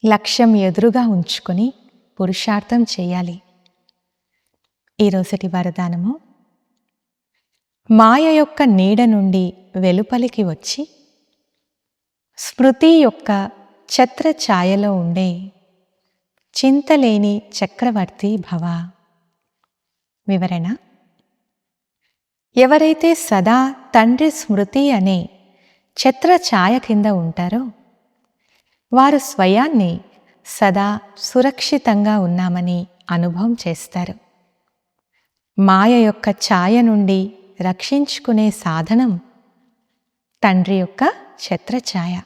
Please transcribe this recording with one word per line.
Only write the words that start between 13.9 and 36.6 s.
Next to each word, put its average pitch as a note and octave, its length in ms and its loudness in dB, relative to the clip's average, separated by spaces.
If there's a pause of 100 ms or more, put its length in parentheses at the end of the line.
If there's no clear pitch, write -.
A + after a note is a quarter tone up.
ఛాయలో G3 560 0
ఉండే F3+ 360 -2 (1300)
చింతలేని C4+ 760 2 (200)
చక్రవర్తి G3+ 800 -4 (100)
భవ. E3 240 -6 (1600)
వివరణ: F3+ 400 -4 (1900)
ఎవరైతే D#4 540 4 (100)
సదా G#3+ 380 0 (320)
తండ్రి B3 420 4
స్మృతి G3+ 580 -2
అనే F#3+ 280 0 (800)
ఛత్ర C4+ 340 0 (120)
ఛాయ G3 380 0
కింద G#3 360 0
ఉంటారో, F3 440 -4 (1300)
వారు C#4 320 4
స్వయాన్ని G3+ 680 0 (540)
సదా G3 420 0 (320)
సురక్షితంగా B3 1000 -2
ఉన్నామని F3 600 -2 (280)
అనుభవం F3 500 -2
చేస్తారు. F3+ 560 -8 (1400)
మాయ G3 420 4
యొక్క G#3+ 280 0 (120)
ఛాయ F#3+ 420 0